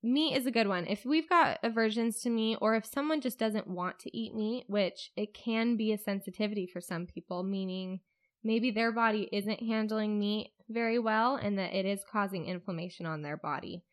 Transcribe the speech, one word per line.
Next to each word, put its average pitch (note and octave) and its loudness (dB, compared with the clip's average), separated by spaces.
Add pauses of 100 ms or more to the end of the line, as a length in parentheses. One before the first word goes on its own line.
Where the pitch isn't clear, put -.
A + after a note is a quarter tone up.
meat C#4 2
is B3+ 0
a A#3+ 2
good A3+ 4
one. F3+ 0
If G3+ -4
we've D#4 2
got E4+ 6
aversions A3+ 0
to A#3+ 0
meat, A3 2
or G#3+ 4
if A3 0
someone D4+ 0
just B3 -4
doesn't G#3+ 0
want F3+ -4
to - -12
eat A3+ -4
meat, A3 -2
which G3 -2
it G#3 -4
can A3+ 2
be A3 2
a G#3 0
sensitivity G3+ -2
for F3+ -8
some F3 -4
people, F3+ -6
meaning F#3+ -2 (440)
maybe A3+ 2
their A3+ 2
body A3 2
isn't G3+ -2
handling A3 0
meat G#3 0 (180)
very A3+ 0
well A3+ 2
and G3+ 0
that F#3+ -2
it F#3+ 2
is G3 -2
causing G3 -2
inflammation F3 -6
on D#3 -4
their D3 -6
body. - -8